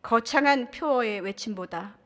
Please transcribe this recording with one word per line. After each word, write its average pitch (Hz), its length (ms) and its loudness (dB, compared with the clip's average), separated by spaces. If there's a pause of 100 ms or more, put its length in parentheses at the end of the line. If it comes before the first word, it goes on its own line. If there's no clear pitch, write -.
거창한 262 680 2
표어의 240 520 0
외침보다 196 840 -8